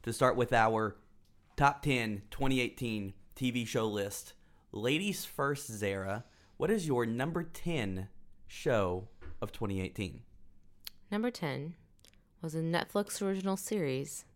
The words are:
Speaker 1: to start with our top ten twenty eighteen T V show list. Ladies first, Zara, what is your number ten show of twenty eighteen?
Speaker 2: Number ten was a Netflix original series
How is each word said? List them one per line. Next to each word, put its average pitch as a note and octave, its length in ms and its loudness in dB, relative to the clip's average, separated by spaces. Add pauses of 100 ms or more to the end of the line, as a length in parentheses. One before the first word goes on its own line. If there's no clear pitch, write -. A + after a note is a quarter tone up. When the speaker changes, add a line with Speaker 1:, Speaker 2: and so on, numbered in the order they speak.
Speaker 1:
to A#2 100 -2
start B2+ 240 6
with B2 160 4
our A2 420 6 (600)
top C#3+ 240 4
ten A2+ 400 0 (100)
twenty C3 300 4
eighteen A2 520 -2 (220)
T B2+ 160 0
V A#2+ 140 0
show A2+ 220 2
list. G2+ 460 -4 (380)
Ladies D#3 540 0
first, C#3+ 420 -2
Zara, G2 580 -2 (320)
what D#3+ 140 2
is F#3+ 160 2
your B2 180 4
number C#3+ 380 -2
ten G#2 640 -2 (380)
show G2 600 0 (340)
of G#2 100 -4
twenty G2 300 -2
eighteen? F#2 400 -4 (920)
Speaker 2:
Number A3 200 0
ten D3 440 -4 (680)
was D#3+ 140 -6
a D#3+ 40 0
Netflix F3 640 0
original G3 360 0
series C#3+ 680 -2 (120)